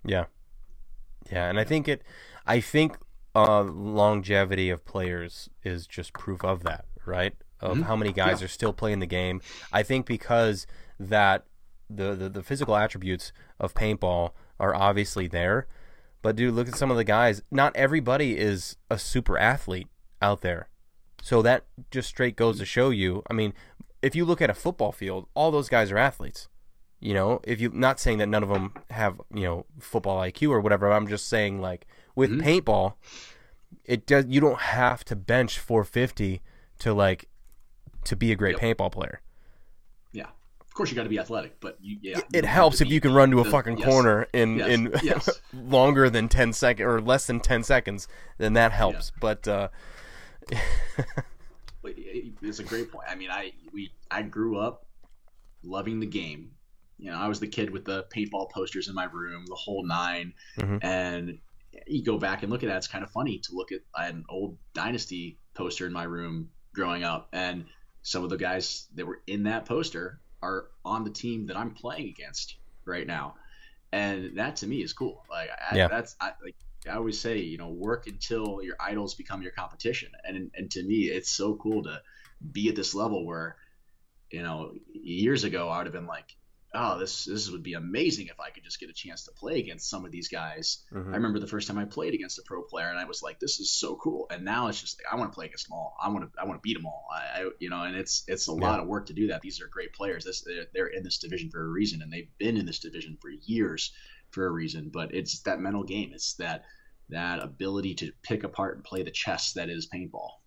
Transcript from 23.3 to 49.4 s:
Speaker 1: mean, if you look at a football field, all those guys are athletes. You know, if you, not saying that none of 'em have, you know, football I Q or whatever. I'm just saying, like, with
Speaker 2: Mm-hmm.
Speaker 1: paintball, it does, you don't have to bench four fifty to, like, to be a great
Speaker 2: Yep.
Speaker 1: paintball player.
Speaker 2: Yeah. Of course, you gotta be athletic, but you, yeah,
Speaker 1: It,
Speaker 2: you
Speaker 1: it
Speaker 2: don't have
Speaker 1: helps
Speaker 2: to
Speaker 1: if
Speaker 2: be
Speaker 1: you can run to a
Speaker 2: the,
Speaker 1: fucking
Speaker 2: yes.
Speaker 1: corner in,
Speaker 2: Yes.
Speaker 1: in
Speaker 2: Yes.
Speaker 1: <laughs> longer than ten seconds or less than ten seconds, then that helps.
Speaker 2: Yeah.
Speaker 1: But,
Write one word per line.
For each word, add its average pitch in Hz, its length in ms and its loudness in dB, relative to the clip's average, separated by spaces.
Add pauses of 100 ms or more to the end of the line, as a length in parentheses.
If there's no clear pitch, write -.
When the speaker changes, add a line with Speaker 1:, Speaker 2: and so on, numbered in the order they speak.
Speaker 1:
mean, 107 180 0 (500)
if 135 120 2
you 170 100 2
look 165 160 4
at 156 100 6
a - 40 2
football 151 380 0
field, 95 420 -6
all 156 160 4
those 147 180 0
guys 110 240 4
are 101 60 2
athletes. - 500 0 (520)
You 104 140 -2
know, 98 300 4
if 113 160 -2
you, 117 100 2
not 131 280 4
saying 113 200 4
that 104 100 4
none 107 140 4
of 98 100 0
'em 98 200 0 (180)
have, 107 300 -2 (140)
you 104 80 -2
know, 87 240 -2 (120)
football 98 420 -2
I 92 100 -2
Q 147 220 2
or 113 80 6
whatever. 101 320 6
I'm 104 160 4
just 104 200 -4
saying, 101 320 2
like, 92 260 -4 (280)
with 131 160 6
Speaker 2:
Mm-hmm. 120 160 0
Speaker 1:
paintball, 107 480 4 (880)
it 120 220 0
does, 139 220 8
you 135 120 6
don't 139 200 6
have 123 460 2
to 113 100 -2
bench 117 420 2
four 113 240 4
fifty 98 600 0 (360)
to, 117 140 2
like, 98 340 4 (800)
to - 120 0
be 113 160 4
a 104 40 4
great 95 240 2
Speaker 2:
Yep. 113 180 2
Speaker 1:
paintball 98 140 0
player. - 300 -8 (880)
Speaker 2:
Yeah. 110 140 -10 (340)
Of - 140 -20
course, 196 160 -2
you 120 60 -4
gotta 113 120 -4
be 104 100 0
athletic, 101 420 -6
but 95 200 -12
you, 98 220 -12
yeah, 95 100 -8
Speaker 1:
It, 180 60 -4
Speaker 2:
you - 40 -4
Speaker 1:
it - 100 -10 (100)
Speaker 2:
don't - 20 2
have 110 100 0
Speaker 1:
helps 165 240 8
Speaker 2:
to 160 60 10
Speaker 1:
if 123 60 2
Speaker 2:
be 151 40 6
Speaker 1:
you 156 60 6
can 135 140 6
run 135 160 12
to 127 100 8
a 117 40 8
Speaker 2:
the, - 60 2
Speaker 1:
fucking 117 280 2
Speaker 2:
yes. 107 100 2
Speaker 1:
corner 120 460 8
in, 113 220 6
Speaker 2:
Yes. 113 120 2
Speaker 1:
in 117 240 4 (100)
Speaker 2:
Yes. - 280 2 (160)
Speaker 1:
<laughs> - 80 -18
longer 131 560 8
than 113 180 2
ten 120 240 8
seconds 123 340 4
or 117 140 4
less 127 260 4
than 117 140 0
ten 117 220 4
seconds, 110 460 2 (280)
then 110 180 2
that 113 180 10
helps. - 420 2
Speaker 2:
Yeah. - 60 -10
Speaker 1:
But, 107 280 0